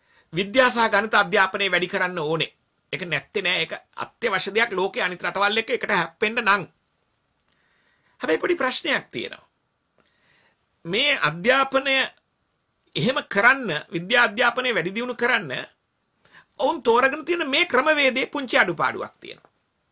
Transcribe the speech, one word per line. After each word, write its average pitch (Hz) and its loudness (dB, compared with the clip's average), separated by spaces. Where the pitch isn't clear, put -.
විද්‍යා 202 2
සහ 233 2
ගණිත 214 2
අධ්‍යාපනය 196 2
වැඩි 180 2
කරන්න 185 -2
ඕනේ. 156 -2
ඒක 143 -8
නැත්තේ 165 -4
නෑ. 180 0
ඒක 165 -4
අත්‍යවශ්‍ය - -4
දෙයක් 220 0
ලෝකයේ 190 0
අනිත් 180 -6
රටවල් 202 0
එක්ක 226 -2
එකට 233 -4
හැප්පෙන්න 214 -2
නම්. 202 2
හැබැයි - 0
පොඩි 359 2
ප්‍රශ්නයක් 254 -2
තියෙනවා. - -10
මේ 254 0
අධ්‍යාපනය 262 0
එහෙම 208 0
කරන්න, 240 2
විද්‍යා 202 0
අධ්‍යාපනය 240 0
වැඩි 190 -2
දියුණු 240 -6
කරන්න 233 -2
ඔවුන් 302 0
තෝරගෙන 262 2
තියෙන 339 -2
මේ 311 2
ක්‍රමවේදයේ 277 2
පුංචි 269 -2
අඩුපාඩුවක් 139 -2
තියෙනවා. - -20